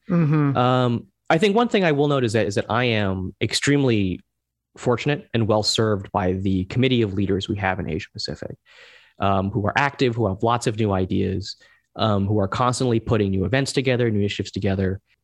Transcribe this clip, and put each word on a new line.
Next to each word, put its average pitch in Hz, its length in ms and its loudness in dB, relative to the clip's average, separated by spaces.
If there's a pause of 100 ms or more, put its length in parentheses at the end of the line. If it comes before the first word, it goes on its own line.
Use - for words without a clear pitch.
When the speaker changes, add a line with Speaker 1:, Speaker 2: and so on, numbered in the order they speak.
Speaker 1:
Mm-hmm. 151 480 2
Speaker 2:
Um, 123 500 0 (220)
I 165 80 4
think 196 180 2
one 240 140 2
thing 202 140 0
I 165 100 2
will 143 140 2
note 139 160 2
is 107 100 0
that, 107 120 2
is 98 100 -4
that 110 140 -2
I 117 160 0
am 98 560 0
extremely 113 800 0 (580)
fortunate 127 560 -2
and 113 140 0
well 107 160 2
served 104 480 0
by 95 220 0
the 95 320 0
committee 123 360 0
of 98 120 -2
leaders 95 340 -2
we 101 100 -4
have 95 220 0
in 85 100 -4
Asia 78 220 -6
Pacific, - 440 -12 (640)
um, 98 320 2
who 101 140 -2
are - 120 0
active, 135 380 0
who 113 120 0
have 95 160 -4
lots 117 240 0
of 110 100 -4
new 107 140 0
ideas, 95 640 -2 (400)
um, 104 300 0
who 104 140 0
are 98 80 0
constantly 120 520 0
putting 107 320 0
new 95 140 0
events 131 260 0
together, 123 380 0
new 104 100 0
initiatives 101 320 -4
together. 95 480 -2 (240)